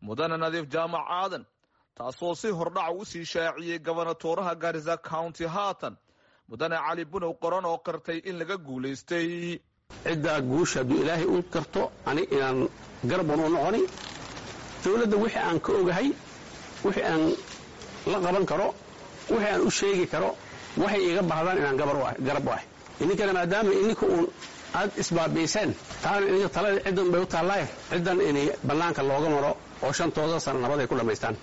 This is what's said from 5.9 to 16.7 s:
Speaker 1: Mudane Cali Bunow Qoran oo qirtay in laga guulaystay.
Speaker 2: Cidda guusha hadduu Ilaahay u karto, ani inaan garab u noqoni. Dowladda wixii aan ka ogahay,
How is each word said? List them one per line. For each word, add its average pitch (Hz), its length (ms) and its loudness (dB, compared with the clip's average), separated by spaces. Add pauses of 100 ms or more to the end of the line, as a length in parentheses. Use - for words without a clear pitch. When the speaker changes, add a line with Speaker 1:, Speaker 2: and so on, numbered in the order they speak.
Speaker 1:
Mudane 160 260 -2
Cali 165 280 -2
Bunow 165 360 -4
Qoran 175 240 0
oo 165 140 0
qirtay 165 400 -4 (100)
in 185 100 -6
laga 165 200 -4
guulaystay. 165 1000 -4 (460)
Speaker 2:
Cidda 151 360 0
guusha 139 400 2
hadduu 127 200 2
Ilaahay 160 240 2
u 180 180 2
karto, - 480 -2 (140)
ani 139 240 0
inaan 131 400 2 (360)
garab 160 260 2
u 156 180 2
noqoni. 175 340 4 (1000)
Dowladda 208 320 4
wixii 214 260 2
aan 165 180 2
ka - 120 -2
ogahay, 185 360 4 (760)